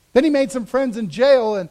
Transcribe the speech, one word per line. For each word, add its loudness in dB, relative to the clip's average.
Then 4
he 2
made 0
some -8
friends -4
in -6
jail, 2
and, -8